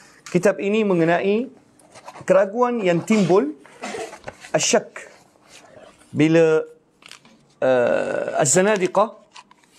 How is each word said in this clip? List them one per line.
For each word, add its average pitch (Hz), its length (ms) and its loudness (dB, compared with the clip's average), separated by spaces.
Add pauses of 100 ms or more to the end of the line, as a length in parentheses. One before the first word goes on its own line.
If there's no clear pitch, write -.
(340)
Kitab 190 240 0
ini 208 240 -2
mengenai 190 640 0 (800)
keraguan 214 560 2
yang 170 240 0
timbul, 214 480 2 (960)
asyak, - 560 -2 (1040)
bila, 160 560 2 (960)
uh, 123 800 0
az-zanadiqah 190 720 0 (640)